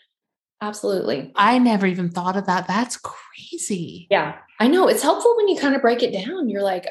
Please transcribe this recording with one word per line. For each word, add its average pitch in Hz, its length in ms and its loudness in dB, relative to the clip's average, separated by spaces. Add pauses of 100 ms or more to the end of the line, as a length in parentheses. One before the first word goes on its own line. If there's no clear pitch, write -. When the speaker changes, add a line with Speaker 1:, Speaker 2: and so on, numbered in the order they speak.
(600)
Speaker 1:
absolutely. 202 720 -4
Speaker 2:
I 226 240 4
never 214 260 4
even 180 240 0
thought 180 280 -4
of 196 80 -4
that. 180 200 0
That's 226 320 -4
crazy. - 1120 -10
Speaker 1:
Yeah, 160 280 0 (240)
I 240 80 4
know. 359 180 4
It's 220 160 2
helpful 466 320 4
when 415 140 2
you 330 80 0
kind 277 180 2
of 277 60 -2
break 240 200 2
it - 120 0
down. 254 360 -6
You're 196 140 -4
like, 185 280 -2